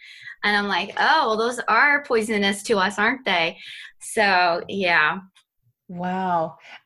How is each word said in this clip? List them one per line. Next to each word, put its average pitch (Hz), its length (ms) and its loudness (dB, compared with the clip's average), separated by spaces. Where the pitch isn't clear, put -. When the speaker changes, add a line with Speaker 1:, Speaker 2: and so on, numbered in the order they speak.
Speaker 1:
And 208 100 2
I'm 202 140 0
like, 196 300 -4
"Oh, 277 300 4
well, 220 100 0
those 240 200 -2
are 285 360 4
poisonous 214 600 0
to 226 120 2
us, 196 220 0
aren't 226 260 0
they?" 175 340 0
So, 180 680 2
yeah. 175 520 0
Speaker 2:
Wow. 180 720 -4